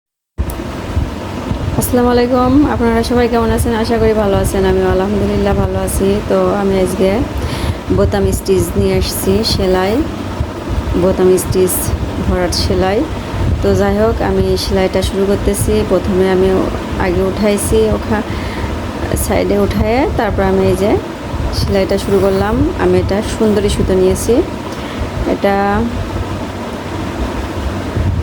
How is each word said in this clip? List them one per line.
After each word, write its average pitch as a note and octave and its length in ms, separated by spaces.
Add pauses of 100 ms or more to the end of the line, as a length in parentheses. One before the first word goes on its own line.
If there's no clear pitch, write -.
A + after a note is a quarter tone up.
(1800)
আসসালামু B3 360
আলাইকুম, B3 360 (240)
আপনারা A#3 260 (100)
সবাই A#3+ 220
কেমন A3+ 240
আছেন? A#3 160 (100)
আশা A#3 200
করি A3 100 (100)
ভালো G3 220
আছেন। F#3+ 260
আমিও F#3 240
আলহামদুলিল্লাহ G3+ 680
ভালো F#3+ 240
আছি। G3 220 (220)
তো F#3+ 80 (240)
আমি G3 120 (100)
আজকে F#3 260 (840)
বোতাম G3+ 280 (140)
স্টিচ F#3 260 (160)
নিয়ে F#3+ 200
এসেছি, - 320 (200)
সেলাই, F#3 400 (1080)
বোতাম F#3 260 (140)
স্টিচ F#3 320 (520)
ভরাট F3+ 260 (120)
সেলাই। F#3+ 340 (640)
তো - 60 (120)
যাই G3+ 200
হোক, A3+ 160 (120)
আমি F#3+ 160 (200)
সেলাইটা F#3+ 440
শুরু G3 220
করতেছি। G3+ 420 (160)
প্রথমে F#3 360 (100)
আমি F#3 140 (580)
আগে F#3 240
উঠাইছি, G#3 480 (180)
ওখা-, G#3 300 (1000)
সাইডে F#3 400
উঠায়ে G#3+ 340 (200)
তারপর G3+ 320
আমি F#3+ 200
এই F#3 120
যে G#3+ 80 (680)
সেলাইটা G3 460
শুরু G3 200
করলাম। G3 300 (280)
আমি F3+ 200
এটা G3 160 (160)
সুন্দরী G#3 420
সুতো - 240
নিয়েছি, F#3+ 340 (1000)
এটা G3 220 (2750)